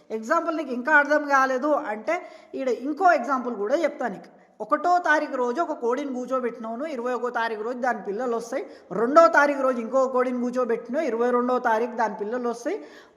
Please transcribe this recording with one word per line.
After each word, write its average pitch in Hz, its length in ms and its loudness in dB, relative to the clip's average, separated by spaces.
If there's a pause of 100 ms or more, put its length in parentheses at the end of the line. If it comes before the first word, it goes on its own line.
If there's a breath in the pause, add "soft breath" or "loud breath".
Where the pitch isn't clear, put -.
(120 soft breath)
ఎగ్జాంపుల్ 311 460 -2
నీకు 269 140 -6
ఇంకా 247 220 -2
అర్థం 294 340 4
కాలేదు 269 400 2
అంటే 240 540 -2 (340 loud breath)
ఈడ 262 140 -2
ఇంకో 302 420 2
ఎగ్జాంపుల్ 247 440 0
కూడా 208 200 -2
చెప్తా 285 320 0
నీకు. - 340 -12 (200 soft breath)
ఒకటో 311 360 2
తారీఖు 302 380 2
రోజు 247 260 0
ఒక 339 100 -2
కోడిని 254 420 -2
కూర్చోబెట్టినావు 240 640 -4
నువ్వు, 302 180 -6
ఇరవై 247 200 -4
ఒకటో 240 160 -4
తారీఖు 226 320 -4
రోజు 247 160 -6
దాని 233 240 -2
పిల్లలు 233 340 -4
వస్తాయి. 233 300 -6 (260 loud breath)
రెండో 269 360 6
తారీఖు 285 340 4
రోజు 254 200 0
ఇంకో 254 260 0
కోడిని 247 340 0
కూర్చోబెట్టినావు, 247 640 -2
ఇరవై 233 240 0
రెండో 247 300 2
తారీఖు 233 360 0
దాని 214 200 -2
పిల్లలు 240 340 -4
వస్తాయి. 294 360 -6 (320 loud breath)